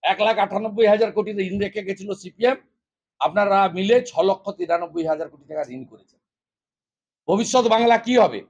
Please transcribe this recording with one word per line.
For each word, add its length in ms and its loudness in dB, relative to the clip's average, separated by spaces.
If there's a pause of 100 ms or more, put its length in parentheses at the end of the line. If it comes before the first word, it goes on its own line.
এক 220 0
লাখ 100 2 (100)
আটানব্বই 480 -2
হাজার 220 2
কোটি 160 -4 (180)
ঋণ 60 -6 (100)
রেখে 220 -8
গেছিল 220 -10 (120)
সিপিএম, 360 -2 (640)
আপনারা 360 2 (200)
মিলে 180 2 (140)
ছ 20 -20 (180)
লক্ষ 160 -2 (120)
তিরানব্বই 540 -4
হাজার 180 -4
কোটি 220 -20
টাকা 120 -6 (120)
ঋণ 160 -12
করেছেন। 280 -20 (1080)
ভবিষ্যৎ 460 2
বাংলা 220 4 (100)
কি 120 -2
হবে? 220 4 (100)